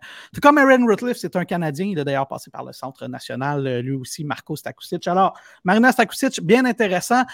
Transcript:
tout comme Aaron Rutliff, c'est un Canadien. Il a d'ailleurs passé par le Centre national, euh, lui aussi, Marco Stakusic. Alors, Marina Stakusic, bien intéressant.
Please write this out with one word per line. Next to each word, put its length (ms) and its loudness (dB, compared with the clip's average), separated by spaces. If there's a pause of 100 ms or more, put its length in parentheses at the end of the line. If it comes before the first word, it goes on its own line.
(340)
tout 80 -10
comme 160 8
Aaron 280 6
Rutliff, 300 0
c'est 220 -6
un 80 -2
Canadien. 400 -4
Il 120 -4
a 60 -2
d'ailleurs 240 -2
passé 240 -12
par 140 -14
le 80 -16
Centre 340 -14
national, 580 -6
euh, 160 -2
lui 140 -4
aussi, 300 -10
Marco 320 -8
Stakusic. 500 -10
Alors, 320 2 (240)
Marina 300 4
Stakusic, 480 -2
bien 240 4
intéressant. 580 0 (100)